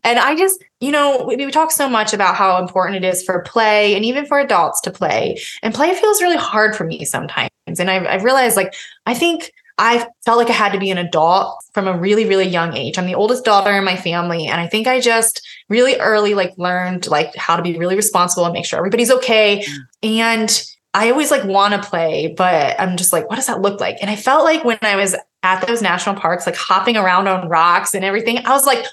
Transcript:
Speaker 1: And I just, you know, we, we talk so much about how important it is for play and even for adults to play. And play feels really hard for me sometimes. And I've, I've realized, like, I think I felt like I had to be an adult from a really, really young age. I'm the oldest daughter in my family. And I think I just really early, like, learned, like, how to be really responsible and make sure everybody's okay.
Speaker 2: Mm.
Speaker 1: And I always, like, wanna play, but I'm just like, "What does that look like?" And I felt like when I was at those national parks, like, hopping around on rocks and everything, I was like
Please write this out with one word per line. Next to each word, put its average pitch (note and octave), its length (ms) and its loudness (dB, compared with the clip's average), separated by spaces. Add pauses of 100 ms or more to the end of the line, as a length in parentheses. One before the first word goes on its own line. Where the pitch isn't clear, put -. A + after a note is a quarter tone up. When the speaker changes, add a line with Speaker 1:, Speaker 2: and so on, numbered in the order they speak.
Speaker 1:
And A#3 140 2
I C#4 180 2
just, F#4+ 260 0 (180)
you C4+ 120 -2
know, C#4+ 340 2
we, A3 100 -2
we C#4 140 -4
talk D#4 200 2
so C#4+ 180 0
much G#3+ 240 0
about F#3+ 240 2
how F#3+ 240 4
important F#3 440 -2
it - 40 0
is F3+ 140 -2
for F3 200 -2
play G#3 520 4
and G#3 100 0
even C#4 220 -2
for C#4+ 120 0
adults C4 440 2
to F3+ 80 -6
play. - 460 -2 (260)
And A3 120 -4
play E4 200 2
feels G4 280 2
really F4 140 2
hard G#3+ 400 0
for E3+ 80 -6
me D#3 200 -8
sometimes. C#3 460 -6 (280)
And F3+ 120 0
I've, F#3+ 160 -2
I've F#3+ 180 -2
realized, B3 320 2
like, F#3 180 -2 (320)
I A#3+ 80 -2
think E4+ 360 -2 (260)
I A#3 300 2 (180)
felt A#3 140 4
like A#3 120 2
I A3 40 0
had G#3 180 2
to G3 60 -4
be F#3+ 120 -2
an F3+ 80 -2
adult E3+ 640 0 (100)
from G3 140 -2
a F3+ 100 -2
really, G#3 300 2
really F#3+ 220 2
young E3+ 280 -2
age. C3 220 -6
I'm F3+ 80 -2
the F3+ 80 -4
oldest A3 300 0
daughter G3+ 320 4
in G3 80 0
my F#3 120 0
family. E3+ 500 -4
And E3+ 140 -4
I E3+ 60 -4
think A3 220 -2
I B3+ 120 2
just A3+ 460 0 (220)
really B3 320 2
early, G#3 340 2
like, F#3 220 -2
learned, F3+ 500 -4
like, D3+ 300 0
how F3 200 0
to F3 60 -4
be E3+ 160 -4
really F3+ 180 -2
responsible F3+ 480 0
and E3+ 80 -2
make - 120 -6
sure - 140 -4
everybody's A3 320 0
okay. G#3+ 540 2 (380)
Speaker 2:
Mm. A3 180 0
Speaker 1:
And A3+ 420 0 (320)
I A3 160 2
always, D4 200 2
like, B3+ 140 2
wanna G3 380 2
play, E3 540 -2
but F3 440 2
I'm F3+ 160 -2
just F3+ 160 0
like, D#3+ 160 -2
"What A3 80 -6
does C4 100 -4
that G#3+ 160 -4
look G3+ 180 -2
like?" - 200 -4
And G3+ 100 -4
I G#3 60 -4
felt D4 280 2
like D#4+ 200 2
when A#3 180 0
I G#3 140 2
was F#3+ 180 0 (280)
at F#3+ 240 0
those A#3 160 -2
national F#3 340 0
parks, F3 300 -2
like, E3+ 100 -4
hopping G3+ 400 0
around F#3+ 320 2
on F#3 200 -2
rocks F3 460 2
and F#3 100 -2
everything, A3 420 -2
I A#3 40 0
was C#4 160 2
like B3+ 260 2